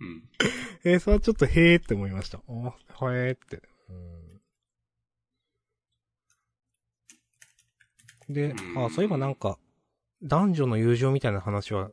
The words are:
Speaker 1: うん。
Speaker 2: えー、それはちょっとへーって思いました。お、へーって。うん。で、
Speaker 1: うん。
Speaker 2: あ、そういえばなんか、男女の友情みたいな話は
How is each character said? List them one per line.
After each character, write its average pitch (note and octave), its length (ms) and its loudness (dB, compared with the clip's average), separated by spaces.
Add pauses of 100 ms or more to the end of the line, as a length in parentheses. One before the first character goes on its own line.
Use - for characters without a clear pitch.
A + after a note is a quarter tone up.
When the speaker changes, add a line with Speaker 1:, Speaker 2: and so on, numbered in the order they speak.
Speaker 1:
う A#2+ 40 -16
ん。 E2 220 -16 (580)
Speaker 2:
え F3 120 4
ー、 - 20 4
そ G3+ 120 0
れ A3 60 6
は G#3+ 40 6
ち - 100 0
ょ A3 40 4
っ - 20 -12
と - 80 4
へ E3+ 300 6
ー E3+ 80 2
っ - 20 -16
て - 80 -2
思 G2 160 -4
い - 20 -8
ま F#2+ 120 -6
し - 80 -10
た。 F2+ 160 -14
お、 A#2+ 220 -8 (440)
へ B2 200 -2
ー - 20 -4
っ - 20 -20
て。 - 240 -18 (300)
う - 20 -20
ん。 F2 480 -20 (4000)
で、 C#3+ 200 -4
Speaker 1:
う - 20 -10
ん。 F#2+ 280 -8
Speaker 2:
あ、 A#2 60 -2
そ D#3+ 140 -4
う - 20 2
い - 20 0
え - 20 0
ば E3+ 100 -2
な C3+ 80 -2
ん C3+ 80 -4
か、 - 240 -6 (640)
男 E3+ 320 2
女 D3 120 0
の A2+ 120 2
友 A#2 180 4
情 C3 160 2
み C#3 80 0
た B2+ 80 0
い G#2 40 0
な G2 80 -2
話 G2+ 340 -4
は G2 180 -4